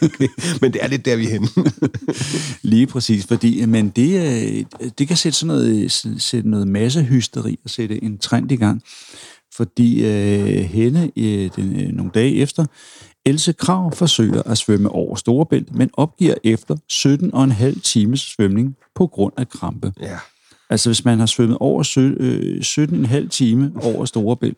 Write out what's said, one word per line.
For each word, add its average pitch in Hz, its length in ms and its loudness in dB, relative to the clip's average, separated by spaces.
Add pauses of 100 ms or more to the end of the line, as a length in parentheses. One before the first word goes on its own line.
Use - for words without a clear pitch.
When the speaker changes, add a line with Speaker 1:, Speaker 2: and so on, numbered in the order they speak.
(260)
Speaker 1:
<laughs> 156 360 -4
Men 127 120 2
det 104 100 -4
er 110 40 -4
lidt 131 180 -4
der, 123 100 2
vi 113 100 -2
er 101 40 -2
henne. 107 180 -2 (640)
<laughs> 143 500 -6
Speaker 2:
Lige 113 260 4
præcis, 113 380 -2
fordi, 117 400 0
men 110 240 2
det, 151 300 2 (600)
øh, 120 160 -8
det 143 100 0
kan 170 100 0
sætte 156 200 0
sådan 160 180 -2
noget, 110 360 2
s-, - 160 -4 (100)
sætte 110 320 -2
noget 101 180 0
massehysteri 120 960 0
og 117 60 -16
sætte 110 340 -6
en 104 140 -6
trend 123 340 -2
i 131 40 2
gang. 110 260 0 (760)
Fordi, 117 500 2
øh, 101 580 2
hende, 117 540 0
øh, 104 380 0
den, 95 260 -4
øh, 95 120 -4
nogle 95 200 -4
dage 120 220 2
efter, 143 300 0 (600)
Else 156 280 2
Krag 180 400 0
forsøger 110 500 2
at 113 140 0
svømme 104 320 2
over 85 260 -4
Storebælt, 131 600 0
men 123 180 2
opgiver - 500 0
efter 113 320 0 (140)
sytten - 440 0
og 131 100 2
en 135 80 4
halv 123 300 0
times 117 400 0
svømning 110 540 0 (200)
på 180 120 2
grund - 300 -2
af 123 120 -4
krampe. - 500 -8
Speaker 1:
Ja. 92 180 -10 (520)
Speaker 2:
Altså, 117 200 2
hvis 117 160 0
man 117 140 4
har 117 60 4
svømmet 113 320 2
over 135 260 0
sø-, 135 360 2
øh, 120 440 -2
sytten 151 360 0
en 127 60 0
halv 143 240 -2
time 131 420 2 (120)
over 117 220 -2
Storebælt 113 520 -2